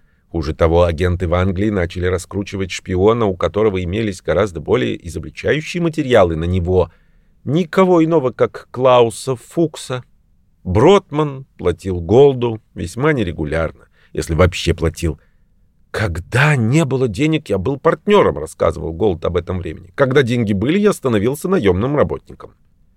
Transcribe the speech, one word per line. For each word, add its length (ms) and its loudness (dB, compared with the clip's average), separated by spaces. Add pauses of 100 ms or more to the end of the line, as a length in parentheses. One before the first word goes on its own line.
(300)
Хуже 240 -4
того, 300 4
агенты 440 0
в 60 0
Англии 380 0
начали 340 -4
раскручивать 640 -4
шпиона, 560 0
у 100 0
которого 480 0
имелись 380 -4
гораздо 380 -2
более 480 -2
изобличающие 720 -6
материалы 540 2
на 80 -4
него. 480 0 (540)
Никого 600 2
иного, 240 0
как 400 -2
Клауса 680 2
Фукса. 680 -6 (600)
Бротман 840 2 (100)
платил 420 -4
Голду 640 2 (140)
весьма 380 -4
нерегулярно, 760 -4 (260)
если 220 -4
вообще 400 2
платил. 440 -4 (720)
«Когда 640 0
не 300 2
было 220 -2
денег, 420 -2
я 80 0
был 220 -2
партнером», 580 2
рассказывал 560 -4
Голд 320 -2
об 100 -4
этом 220 -4
времени. 380 -12
«Когда 260 2
деньги 320 -2
были, 240 0
я 160 2
становился 560 -2
наемным 460 0
работником». 580 -4 (440)